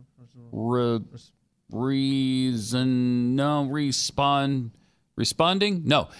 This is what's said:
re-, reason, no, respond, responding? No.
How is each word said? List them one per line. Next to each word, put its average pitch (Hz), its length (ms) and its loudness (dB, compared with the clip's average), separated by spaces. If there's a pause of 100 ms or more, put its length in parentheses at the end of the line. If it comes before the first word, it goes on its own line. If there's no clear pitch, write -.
(520)
re-, 117 500 0 (720)
reason, 127 1600 0
no, 143 300 0
respond, 139 1080 0 (440)
responding? 185 720 0
No. 131 240 2 (100)